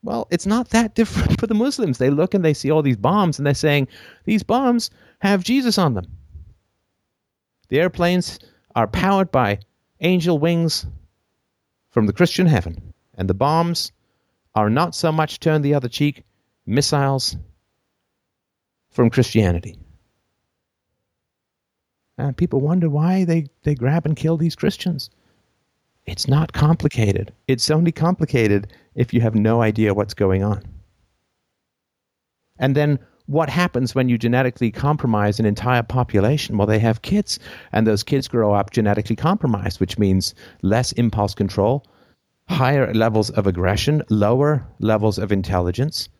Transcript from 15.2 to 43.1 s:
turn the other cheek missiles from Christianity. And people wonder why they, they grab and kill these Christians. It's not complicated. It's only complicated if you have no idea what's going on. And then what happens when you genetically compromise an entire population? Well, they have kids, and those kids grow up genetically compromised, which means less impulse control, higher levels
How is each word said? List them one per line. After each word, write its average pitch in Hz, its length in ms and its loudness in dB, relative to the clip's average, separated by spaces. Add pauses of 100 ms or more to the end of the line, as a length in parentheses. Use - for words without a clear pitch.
turn 156 220 2
the 143 120 2
other 131 140 -2
cheek 147 360 -4 (420)
missiles 135 680 -2 (1500)
from 117 200 2
Christianity. 90 640 0 (2500)
And 135 200 -4
people 160 240 0
wonder 165 280 0
why 175 360 2
they, 165 240 0 (160)
they 147 100 0
grab 139 320 0
and 160 100 0
kill 165 200 0
these 160 180 -2
Christians. - 560 -4 (960)
It's - 220 -6
not 151 240 0
complicated. 113 800 0 (160)
It's 131 240 0
only 165 180 2
complicated 127 840 0 (220)
if 123 180 -2
you 123 80 2
have 110 140 0
no 110 260 2
idea 107 320 2
what's 98 220 -2
going 95 300 2
on. 101 180 -2 (1900)
And 135 200 2
then 147 240 2 (260)
what 147 240 0
happens 131 460 0
when 127 120 2
you 120 80 2
genetically 120 540 0
compromise 110 680 0
an 110 60 2
entire 120 360 2
population? 117 760 -2
Well, 104 120 2
they 107 100 2
have 113 240 0
kids, - 380 -2 (320)
and 110 120 2
those 107 200 0
kids 139 240 -2
grow 107 260 2
up 98 160 0
genetically 104 460 0
compromised, 120 640 -2
which - 180 -4
means 95 380 2 (260)
less 110 300 0
impulse 107 420 -2
control, 107 500 0 (640)
higher 135 460 0
levels 110 360 2